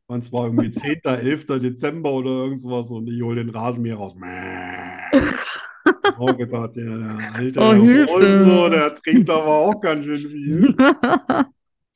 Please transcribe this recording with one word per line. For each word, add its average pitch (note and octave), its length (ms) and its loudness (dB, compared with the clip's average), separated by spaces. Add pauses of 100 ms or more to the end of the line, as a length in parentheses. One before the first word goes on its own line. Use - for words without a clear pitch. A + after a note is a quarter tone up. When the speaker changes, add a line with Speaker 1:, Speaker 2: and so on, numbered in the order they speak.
Speaker 1:
wann's A#2+ 260 -10
war, A#2+ 120 -4
irgendwie A#2 260 -2
zehnter, C#3+ 480 -6
elfter C#3 400 -4
Dezember C#3+ 540 -6
oder C3 180 -4
irgend C3 300 -6
sowas A#2+ 300 -8
und A2+ 180 -10
ich A#2+ 120 -8
hol A#2+ 140 -4
den A#2 160 -6
Rasenmäher A2+ 460 -6
raus. G2 180 -14
Mäh. F#2 840 -14 (140)
Speaker 2:
<laughs> - 1040 -2
Speaker 1:
Auch B2 220 0
gedacht, A#2 380 -8
ja, A#2 80 -10
der A2 500 -10
alte B2+ 260 -6
Speaker 2:
Oh, A3 140 6
Hilfe. B3 380 6
Speaker 1:
Rosen, F#3+ 600 6
der D3+ 220 2
trinkt E3+ 360 2
aber D#3+ 180 2
auch E3 320 2
ganz D3+ 240 -2
schön D3 140 -6
viel. D3+ 580 0
Speaker 2:
<laughs> C#4 720 2 (480)